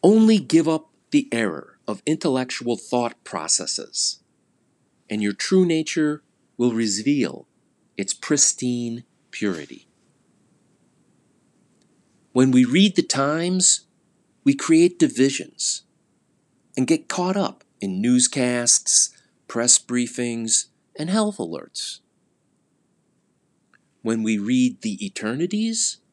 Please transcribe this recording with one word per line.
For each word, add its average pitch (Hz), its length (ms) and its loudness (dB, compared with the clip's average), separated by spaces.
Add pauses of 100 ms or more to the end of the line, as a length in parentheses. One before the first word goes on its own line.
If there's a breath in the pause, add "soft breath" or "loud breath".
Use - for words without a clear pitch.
Only 220 360 6
give 156 280 2
up 156 240 -4 (200)
the 147 200 0
error 98 560 -4
of 104 180 -8
intellectual 131 720 -2
thought 120 480 -4
processes, - 960 -6 (920)
and 107 140 -4
your 101 80 0
true 185 340 2
nature 156 560 -2 (360)
will 120 160 2
reveal 113 760 -2 (480)
its 98 180 -6
pristine 123 920 -2 (260)
purity. 90 560 -6 (2500)
When 131 180 4
we 127 140 6
read 190 320 4
the - 60 0
Times, 165 840 0 (560)
we 139 100 4
create 165 460 2
divisions 135 840 0 (920)
and 127 120 0
get 160 200 0
caught 185 300 -2
up - 260 -4 (160)
in 95 220 -4
newscasts, 123 1120 2 (360 soft breath)
press 120 320 2
briefings, 120 840 -2 (320)
and 156 120 -6
health 208 280 -2
alerts. - 640 -6 (2000)
When 113 220 -2
we 110 140 0
read 123 440 0
the 104 240 -6
eternities 180 920 -4 (160)